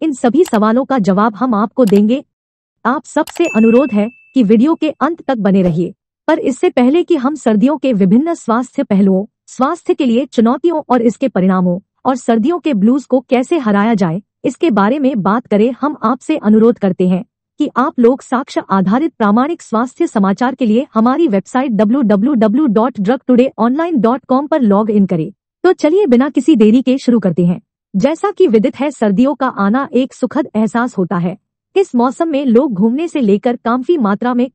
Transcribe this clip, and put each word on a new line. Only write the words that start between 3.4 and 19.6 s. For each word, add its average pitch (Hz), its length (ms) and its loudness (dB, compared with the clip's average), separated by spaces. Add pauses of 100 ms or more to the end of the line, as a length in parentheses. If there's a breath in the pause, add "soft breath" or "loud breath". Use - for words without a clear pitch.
अनुरोध 233 460 2
है 208 180 -2 (240)
कि 262 80 2
वीडियो 226 320 2
के 311 180 -4
अंत 320 360 -4
तक 269 80 -2
बने 196 260 2
रहिए। 175 300 -2 (360)
पर 311 100 0
इससे 311 320 -2
पहले 277 320 2
कि 339 140 0
हम 269 180 -2
सर्दियों 247 420 0
के 262 160 -2
विभिन्न 220 420 2
स्वास्थ्य 247 480 -4
पहलुओं, 196 420 0 (240)
स्वास्थ्य 320 460 -2
के 302 100 -4
लिए 247 220 0
चुनौतियों 277 640 0
और 247 140 0
इसके 240 260 -2
परिणामों, 185 500 0 (260)
और 254 120 -2
सर्दियों 240 420 0
के 302 160 -2
ब्लूज 233 300 2
को 262 160 0
कैसे 262 380 -2
हराया 214 360 0
जाए, 175 260 -2 (240)
इसके 302 260 -2
बारे 214 280 0
में 262 240 -2
बात 202 240 -2
करें, 220 340 0
हम 294 220 -4
आपसे 262 360 -4
अनुरोध 220 400 2
करते 185 300 -2
हैं 180 160 -2 (360)
कि 294 160 -4
आप 269 220 -2
लोग 254 240 2
साक्ष्य - 480 -6
आधारित 196 480 0
प्रामाणिक 240 440 0